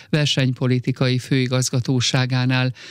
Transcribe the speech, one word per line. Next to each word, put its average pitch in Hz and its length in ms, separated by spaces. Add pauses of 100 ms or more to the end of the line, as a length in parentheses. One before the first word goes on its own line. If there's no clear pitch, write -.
(100)
versenypolitikai 127 1080
főigazgatóságánál. 127 1500 (180)